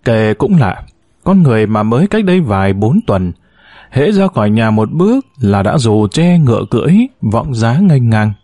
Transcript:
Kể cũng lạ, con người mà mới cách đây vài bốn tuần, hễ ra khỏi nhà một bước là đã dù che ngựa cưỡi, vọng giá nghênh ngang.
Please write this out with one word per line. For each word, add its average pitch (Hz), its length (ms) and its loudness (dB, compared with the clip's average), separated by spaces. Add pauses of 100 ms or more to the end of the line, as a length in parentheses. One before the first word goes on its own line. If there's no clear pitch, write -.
Kể 110 300 0
cũng 190 240 0
lạ, 113 260 -2 (400)
con 185 200 2
người 110 220 2
mà 107 180 -2
mới 120 240 0
cách 214 180 -2
đây 185 140 2
vài 98 340 0
bốn 110 340 0
tuần, 92 240 -2 (580)
hễ 147 220 0
ra 196 160 2
khỏi 107 220 -2
nhà 110 220 0
một 110 200 0
bước 208 340 0 (140)
là 101 240 0
đã 104 140 -2
dù 107 300 0
che 175 300 0
ngựa 117 320 0
cưỡi, 120 240 0 (280)
vọng 117 320 -4
giá 113 260 -2
nghênh 143 300 2
ngang. 107 240 0 (100)